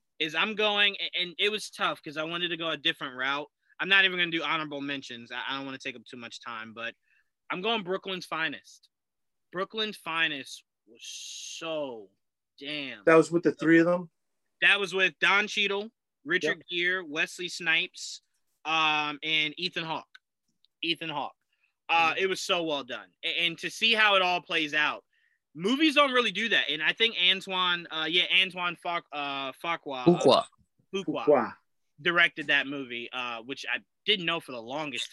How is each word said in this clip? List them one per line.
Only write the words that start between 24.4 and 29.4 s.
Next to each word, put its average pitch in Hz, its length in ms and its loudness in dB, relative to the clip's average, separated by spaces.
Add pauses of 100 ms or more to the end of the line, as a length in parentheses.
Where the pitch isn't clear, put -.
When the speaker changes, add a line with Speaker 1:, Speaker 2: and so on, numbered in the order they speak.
Speaker 1:
plays 156 340 -2
out, 143 300 0 (500)
movies 262 400 2
don't 285 180 6
really 240 200 4
do 214 160 -2
that. 151 220 4
And 156 120 -2
I 165 120 2
think 226 200 2 (160)
Antoine, 185 640 0
uh, 156 160 -2
yeah, 175 160 4 (180)
Antoine 180 420 -2
Fuqua, 170 180 -2 (100)
uh, 139 400 -4 (100)